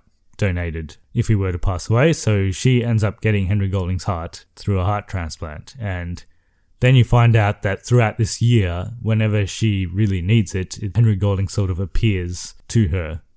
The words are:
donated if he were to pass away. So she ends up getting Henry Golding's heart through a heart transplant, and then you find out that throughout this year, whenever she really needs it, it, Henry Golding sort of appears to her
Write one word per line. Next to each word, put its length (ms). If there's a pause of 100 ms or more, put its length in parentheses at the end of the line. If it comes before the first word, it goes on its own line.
(360)
donated 600 (180)
if 140
he 60
were 180
to 60
pass 300
away. 240
So 380
she 340
ends 180
up 200
getting 240
Henry 220
Golding's 360
heart 400 (100)
through 260
a 40
heart 240
transplant, 720
and 420 (580)
then 140
you 100
find 300
out 280
that 240
throughout 320
this 240
year, 480 (100)
whenever 460
she 400
really 340
needs 340
it, 280
it, 120
Henry 220
Golding 320
sort 220
of 100
appears 720 (160)
to 200
her 340 (140)